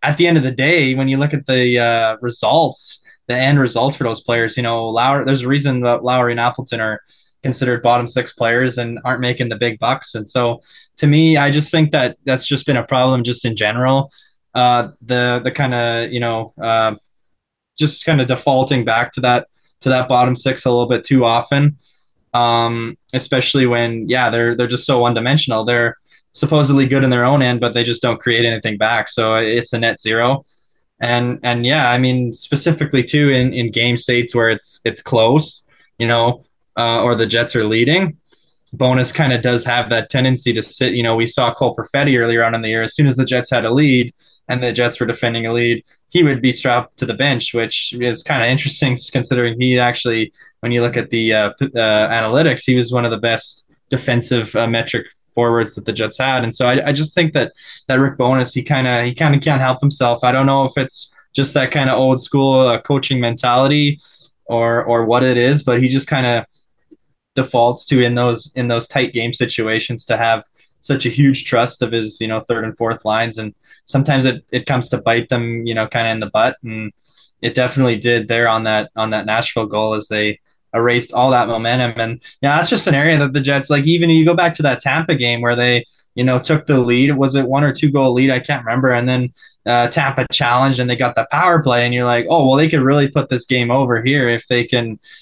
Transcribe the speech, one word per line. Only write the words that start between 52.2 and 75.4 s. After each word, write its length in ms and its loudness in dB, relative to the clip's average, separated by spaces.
he 100 2
was 160 0
one 140 0
of 60 -2
the 60 -4
best 480 -4
defensive, 640 -2
uh, 120 0
metric 380 -4
forwards 420 0
that 100 -14
the 80 -4
Jets 240 -4
had. 260 -2
And 120 -6
so 120 0
I, 220 0
I 40 0
just 200 -4
think 200 0
that, 180 0
that 120 2
Rick 180 0
Bowness, 360 0
he 100 -4
kinda, 400 0
he 100 -4
kinda 260 2
can't 220 0
help 180 0
himself. 440 0
I 80 4
don't 140 2
know 200 2
if 120 -4
it's 340 -6
just 200 -2
that 180 0
kinda 220 0
old 280 2
school, 460 2
uh, 140 0
coaching 380 -2
mentality 800 2
or, 380 0
or 220 2
what 180 2
it 140 2
is, 260 2
but 180 2
he 80 2
just 180 -2
kinda 380 0
defaults 500 0
to 160 2
in 140 2
those, 400 -2
in 120 -4
those 200 -2
tight 260 -2
game 200 -4
situations 720 -4
to 120 -2
have 260 0
such 240 -2
a 40 0
huge 360 2
trust 360 -2
of 120 -4
his, 260 -4
you 80 -6
know, 140 -4
third 240 -4
and 120 -8
fourth 280 -4
lines. 320 -2
And 180 -10
sometimes 400 2
it, 260 -2
it 140 -4
comes 240 -2
to 80 -2
bite 320 -2
them, 360 -4